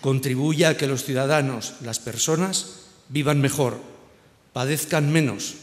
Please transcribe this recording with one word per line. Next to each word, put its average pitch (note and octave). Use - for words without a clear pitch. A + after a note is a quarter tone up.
contribuya C#3
a B2+
que C#3+
los C3+
ciudadanos, C3+
las A2+
personas, D#3+
vivan C#3+
mejor, C3+
padezcan C#3+
menos, C3+